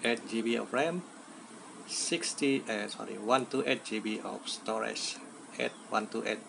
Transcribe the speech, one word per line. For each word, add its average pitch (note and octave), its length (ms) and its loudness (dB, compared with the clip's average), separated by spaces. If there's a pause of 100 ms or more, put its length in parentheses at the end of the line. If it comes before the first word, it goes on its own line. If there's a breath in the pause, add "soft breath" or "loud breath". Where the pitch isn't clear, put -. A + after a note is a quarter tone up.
eight A#2 240 2
G A2+ 140 0
B A#2 140 4
of A2 180 -2
ram, E3 300 4 (840)
sixty, - 800 2
uh, A2 200 0
sorry, G#2 300 -6
one A#2+ 280 6
two C3+ 200 0
eight C3 180 2
G A2 160 -2
B G#2+ 240 0
of G2 240 -4
storage, A2 720 -2 (420)
eight A#2+ 120 2 (180)
one G#2+ 180 4
two A2+ 180 0
eight. G#2+ 240 0